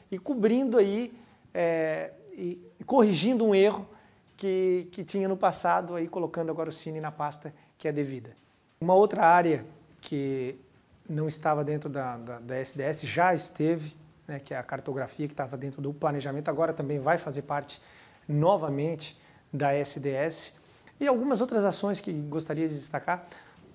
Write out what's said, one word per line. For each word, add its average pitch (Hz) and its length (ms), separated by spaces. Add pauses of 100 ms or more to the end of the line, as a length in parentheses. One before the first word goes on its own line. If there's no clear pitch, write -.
e 190 80
cobrindo 240 600
aí, 220 360 (400)
é, 160 580 (200)
e 180 280 (280)
corrigindo 220 580
um 214 80
erro 196 340 (480)
que, 185 560
que 196 120
tinha 190 240
no 190 100
passado, 180 560
aí 170 140
colocando 165 420
agora 160 200
o 151 40
Cine 156 260
na 156 120
pasta 147 420 (240)
que - 100
é 156 40
devida. 135 400 (480)
Uma 175 160
outra 208 320
área 165 360 (360)
que 135 560 (520)
não 156 200
estava 151 360
dentro 151 240
da, 131 300
da, 120 220
da 120 160
S 131 200
D 139 80
S, 151 220
já 160 300
esteve, 156 600 (320)
né, 143 120
que 139 160
é - 20
a 123 60
cartografia 135 640
que 147 60
estava 135 220
dentro 135 280
do 143 100
planejamento, 147 560
agora 160 240
também 147 260
vai 156 200
fazer 143 240
parte 143 360 (480)
novamente 151 920 (320)
da 143 200
S 143 260
D 139 100
S. 143 440 (460)
E 285 80
algumas 254 340
outras 240 220
ações 196 380
que 196 100
gostaria 156 560
de 151 80
destacar, 151 520 (480)